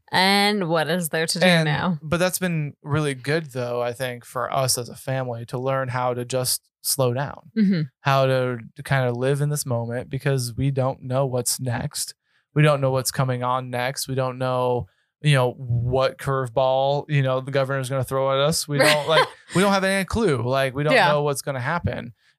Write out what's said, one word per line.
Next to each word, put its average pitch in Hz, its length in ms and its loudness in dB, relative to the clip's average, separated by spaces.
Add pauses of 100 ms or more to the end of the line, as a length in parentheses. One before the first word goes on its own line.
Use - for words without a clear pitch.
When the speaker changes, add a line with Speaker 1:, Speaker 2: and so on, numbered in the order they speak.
(120)
Speaker 1:
And 202 580 2
what 156 200 2
is 170 200 -2
there 160 180 0
to 170 120 -4
do 185 60 4
Speaker 2:
And 170 200 4
Speaker 1:
now? 156 360 0
Speaker 2:
but 160 160 -2
that's 180 220 0
been 160 420 -2
really 147 320 -2
good, 139 380 -4
though, 120 300 -4
I 120 120 -2
think, 123 320 -8
for - 260 -4
us 131 260 0
as 117 120 -8
a 107 60 -16
family 123 520 -6
to 131 120 -6
learn 135 300 -2
how 123 260 -2
to 120 100 -6
just 127 420 -4 (140)
slow 123 320 0
down, - 440 -8
Speaker 1:
Mm-hmm. 190 240 4 (200)
Speaker 2:
how 135 240 2
to, 127 320 0 (180)
to 143 80 -16
kind 131 240 2
of 120 100 0
live 135 240 0
in 147 80 0
this 147 180 -4
moment 117 420 -4
because 131 460 -2
we 135 160 0
don't 131 320 -2
know 131 240 0
what's 123 320 -2
next. 127 560 -4 (400)
We 151 80 6
don't 147 180 4
know 135 100 2
what's 131 200 -2
coming 127 320 -2
on 127 260 -2
next. 123 380 -4
We 135 80 -6
don't 127 240 -2
know, 127 480 0 (340)
you 147 140 4
know, 123 220 4
what 127 600 0
curveball, 135 920 0
you 147 120 2
know, 131 180 0
the 131 120 -8
governor's 135 380 0
gonna 131 140 0
throw 135 280 0
at 135 80 2
us. 151 280 0
We 147 120 -2
don't, 151 280 4
Speaker 1:
<laughs> - 20 -2
Speaker 2:
like, 160 180 4 (280)
we 269 60 6
don't 196 120 4
have 190 100 2
any 190 220 2
clue. 180 360 0
Like, 131 320 0
we 143 100 -2
don't 151 100 2
Speaker 1:
Yeah. 202 160 6
Speaker 2:
know 147 140 2
what's 143 200 -2
gonna 135 160 -6
happen. 127 540 -4 (260)